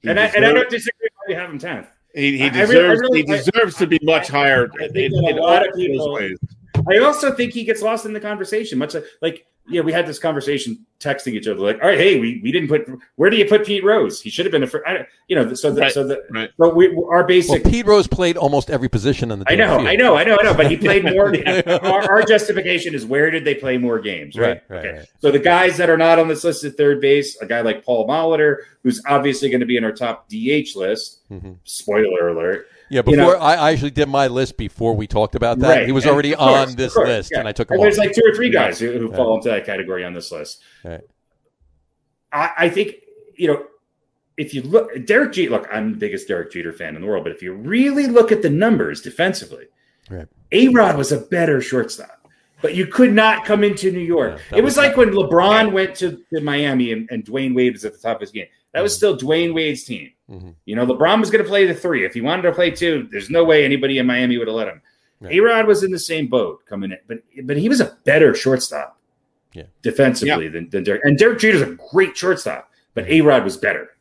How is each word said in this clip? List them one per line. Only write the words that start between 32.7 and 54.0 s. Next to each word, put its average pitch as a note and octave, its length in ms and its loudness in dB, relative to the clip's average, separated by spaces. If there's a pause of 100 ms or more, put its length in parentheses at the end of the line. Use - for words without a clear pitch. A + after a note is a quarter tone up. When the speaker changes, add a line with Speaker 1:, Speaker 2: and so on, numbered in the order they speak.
Speaker 4:
Yeah, B2+ 160 0
Speaker 2:
You C#3 100 6
know? C#3+ 100 6
Speaker 4:
before, F3 160 4
I, D#3 120 4
I D#3+ 180 2
actually C#3+ 180 -2
did C#3+ 180 0
my C#3 200 0
list B2+ 280 -4
before A2+ 380 -4
we G#2 120 -4
talked G#2+ 280 0
about A#2 260 0
that. C3+ 80 4
Speaker 2:
Right. C3 180 4
Speaker 4:
He B2+ 60 -2
was C3+ 120 0
Speaker 2:
And D3 80 4
Speaker 4:
already C#3+ 200 2
Speaker 2:
of D#3+ 60 -4
course, C3+ 320 4
Speaker 4:
on B2 60 -12
this B2+ 160 -4
Speaker 2:
of - 40 0
course, A3 120 4
Speaker 4:
list, A2 240 -2
Speaker 2:
yeah. D3 80 -4
Speaker 4:
and A2 80 -6
I G#2 40 -6
took A#2 180 -4
him E3 40 -2
Speaker 2:
And F#3+ 100 4
there's, G#3 140 4
Speaker 4:
off. G#3 80 2
Speaker 2:
like, G3 80 -4
two A#3 100 4
or G#3+ 100 6
three A#3 180 -2
Speaker 4:
Yeah. C3 140 2
Speaker 2:
guys F2+ 140 -6
who, A#2 120 -4
who A2+ 180 -6
Speaker 4:
Yeah. - 60 -8
Speaker 2:
fall A2+ 200 2
into A2 140 -4
that G2 160 -4
category F#2 380 -8
on F2+ 100 -12
this F2 180 -14
list. D2+ 300 -16 (220)
Speaker 4:
Right. E2+ 180 -14 (1300)
Speaker 2:
I, D3+ 260 -2
I F3 100 2
think, F#3+ 280 -4 (400)
you F#3 120 -2
know, A3+ 160 -2 (720)
if D3 180 -8
you C3 80 -6
look, C#3 440 0
Derek B3+ 260 0
Jeter, F3 180 -2
look, A2 220 -4
I'm A2 200 -4
the G2+ 60 -8
biggest F#2+ 300 -8
Derek F2 240 -6
Jeter E2 200 -10
fan D#2+ 220 -12
in D#2+ 80 -14
the G2 60 -10
world, F#2+ 160 -4
but E2 80 -8
if - 100 -16
you F#2 100 -12
really B3+ 540 -2
look A#3 260 4
at - 100 0
the E3 80 2
numbers D3 500 0
defensively, - 640 -6 (440)
Speaker 4:
Right. F2 160 -14 (260)
Speaker 2:
A-Rod A3+ 440 6
was C#3 160 -2
a C#3+ 60 0
better D#3+ 420 0
shortstop. - 540 -6 (480)
But - 120 -2
you F#3 120 -2
could B3 260 4
not A3 320 2
come G#3 180 2
into G3 300 0
New F3+ 80 -6